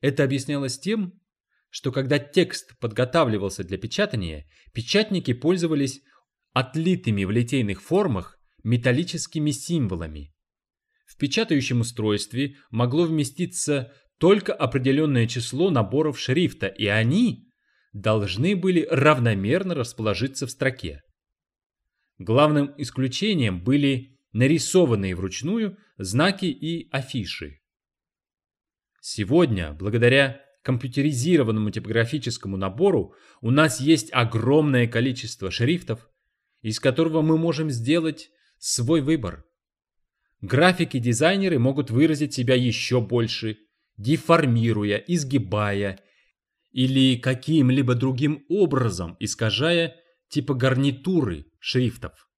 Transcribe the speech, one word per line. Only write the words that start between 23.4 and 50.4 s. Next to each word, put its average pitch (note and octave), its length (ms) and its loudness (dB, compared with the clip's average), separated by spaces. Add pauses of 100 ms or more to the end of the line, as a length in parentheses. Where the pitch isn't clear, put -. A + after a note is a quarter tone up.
были C3+ 560 0 (120)
нарисованные B2 840 2
вручную F3 600 -4 (200)
знаки D#3 480 0
и E3 460 -6
афиши. G2 680 -8 (1400)
Сегодня, G#2 720 0
благодаря A#2+ 680 2 (200)
компьютеризированному B2+ 1120 0
типографическому A2+ 880 -4
набору, G#2 560 0 (280)
у A#2 100 0
нас D3+ 280 4
есть D3 320 2
огромное B2 760 2
количество A#2 640 -4
шрифтов, A2+ 580 -2 (520)
из A2 180 -6
которого D#3 420 2
мы D#3+ 160 4
можем D#3+ 320 -2
сделать D3+ 600 -2 (280)
свой C#3+ 440 0
выбор. B2+ 440 -2 (960)
Графики-дизайнеры D#3+ 1160 2
могут C3+ 320 0
выразить D3 420 2
себя B2+ 220 2
ещё B2 440 0
больше, A2+ 580 -2 (400)
деформируя, A#2 1000 2
изгибая G#2 1000 -2 (720)
или C3 460 2
каким-либо C3 800 2
другим C3+ 540 -2
образом B2 720 0
искажая D3+ 760 -2 (320)
типогарнитуры C3 1160 0 (140)